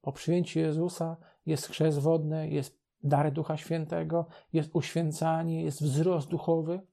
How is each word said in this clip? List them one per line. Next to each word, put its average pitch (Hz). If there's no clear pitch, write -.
Po 135
przyjęciu 170
Jezusa 165
jest 156
chrzest 156
wodny, 156
jest 143
dar 143
Ducha 156
Świętego, 165
jest 156
uświęcanie, 160
jest 151
wzrost 151
duchowy. 165